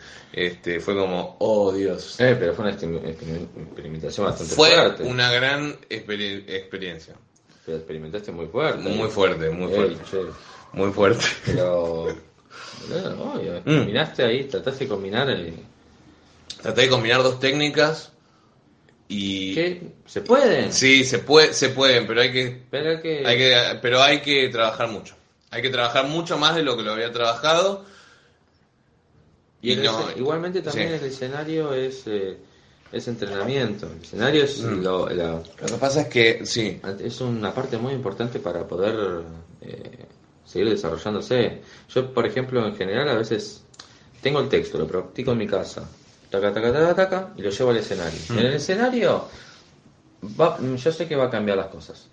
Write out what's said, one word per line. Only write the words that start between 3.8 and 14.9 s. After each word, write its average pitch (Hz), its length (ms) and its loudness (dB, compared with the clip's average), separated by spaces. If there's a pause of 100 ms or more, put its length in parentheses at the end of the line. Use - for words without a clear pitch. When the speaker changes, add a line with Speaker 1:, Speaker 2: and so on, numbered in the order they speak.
Speaker 2:
bastante 82 300 -4
Speaker 1:
Fue 160 160 8
Speaker 2:
fuerte. 123 320 4
Speaker 1:
una 123 280 0
gran 139 420 0 (140)
experi-, 101 600 -6
experiencia. 92 680 -10 (520)
Speaker 2:
Pero 80 120 -6
experimentaste 80 540 -10
muy 85 160 -8
fuerte. 131 320 -2 (100)
Speaker 1:
Muy 107 200 -2
fuerte, 87 420 2
muy 87 200 -4
Speaker 2:
Eh, 98 40 0
Speaker 1:
fuerte. 95 220 2 (120)
Speaker 2:
che. 95 80 -4 (560)
Speaker 1:
Muy 98 180 0
fuerte. 101 340 4 (200)
Speaker 2:
Pero, 87 640 0 (800)
boludo, - 460 -6
obvio, - 280 -6
Speaker 1:
Mm. - 20 -18
Speaker 2:
terminaste 139 600 0
ahí, 123 220 0
trataste 98 400 -4
de - 40 -8
combinar 104 400 -2